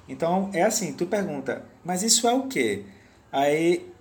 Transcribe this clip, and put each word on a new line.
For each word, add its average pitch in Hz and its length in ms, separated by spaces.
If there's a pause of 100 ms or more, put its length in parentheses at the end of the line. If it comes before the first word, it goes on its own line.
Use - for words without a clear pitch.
Então, 175 460
é 170 120
assim: 196 280
tu 170 140
pergunta, 147 600 (160)
"Mas 180 220
isso 226 240
é 240 60
o 262 140
quê?" 107 360 (480)
Aí 156 580 (120)